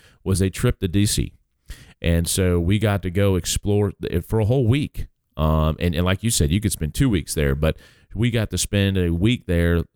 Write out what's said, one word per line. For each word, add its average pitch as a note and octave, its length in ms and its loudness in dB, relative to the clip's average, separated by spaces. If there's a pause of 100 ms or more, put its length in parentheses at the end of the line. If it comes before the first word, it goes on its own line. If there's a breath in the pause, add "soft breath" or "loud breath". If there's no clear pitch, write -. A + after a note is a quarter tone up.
(240 soft breath)
was F#2 160 0
a F#2+ 100 2
trip - 300 -2
to G2 80 -2
D G2+ 180 2
C. - 280 -2 (640 loud breath)
And E2+ 260 2
so F2+ 320 0
we F2+ 220 2
got G2+ 220 0
to F#2 80 -6
go G2 260 0
explore G2+ 560 -2 (100)
th-, - 220 -2
for A2 160 -2
a A2 40 2
whole B2 220 2
week. C3 400 0 (300)
Um, D#2 420 2
and, E2+ 160 0
and E2+ 100 0
like F#2 200 -2
you A#2 60 -2
said, D2+ 200 0
you F#2+ 100 2
could G#2 120 -2
spend D2+ 220 -6
two C#3 140 2
weeks F2 260 -2
there, C#2+ 200 0
but D#2 220 0 (380 soft breath)
we A#2 160 0
got A2 200 -2
to F#2 80 -4
spend G2 400 0
a F2 160 0
week G#2+ 320 0
there E2+ 380 2 (120)